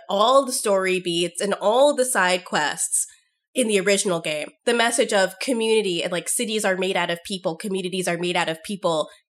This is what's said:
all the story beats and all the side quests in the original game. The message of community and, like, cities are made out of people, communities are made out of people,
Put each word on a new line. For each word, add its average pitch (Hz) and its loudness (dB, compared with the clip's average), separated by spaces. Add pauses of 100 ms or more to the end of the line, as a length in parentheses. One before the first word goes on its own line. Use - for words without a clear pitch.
all 240 4
the 254 -6
story 185 0
beats 175 -2
and 196 0
all 254 4
the 254 2
side 185 0
quests - -2 (440)
in 247 0
the 208 2
original 190 0
game. 151 -6 (140)
The 240 2
message 226 2
of 190 2
community 220 0
and, 180 -4
like, 170 -6
cities 220 -2
are 190 2
made 190 -2
out 175 -2
of 170 -4
people, 180 -6
communities 185 -4
are 170 -2
made 175 -2
out 165 0
of 160 -6
people, 170 -2 (220)